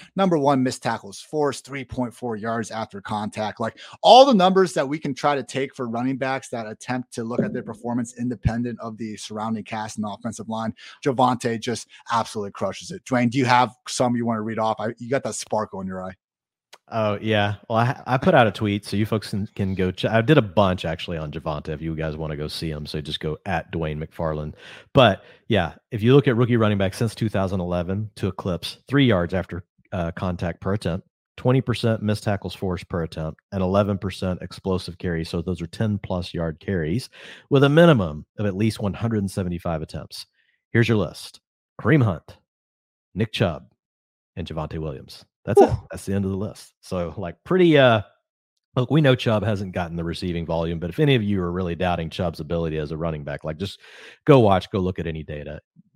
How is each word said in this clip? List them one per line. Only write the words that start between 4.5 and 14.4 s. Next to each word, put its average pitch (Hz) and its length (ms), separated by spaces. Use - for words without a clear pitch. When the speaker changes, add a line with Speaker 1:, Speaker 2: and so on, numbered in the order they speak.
Speaker 1:
that 143 140
we 156 120
can 147 120
try 143 220
to 135 80
take 135 320
for 123 140
running 123 300
backs 131 320
that 113 180
attempt 123 460
to 120 100
look 120 160
at 104 120
their 120 120
performance 120 520
independent 120 640
of 113 180
the 110 200
surrounding 107 480
cast 110 320
and 107 120
offensive 104 400
line, 110 240
Javonte 123 560
just 117 280
absolutely 107 400
crushes - 400
it. 92 120
Dwayne, 123 240
do 117 100
you 131 60
have 123 280
some 123 260
you 120 100
wanna 113 180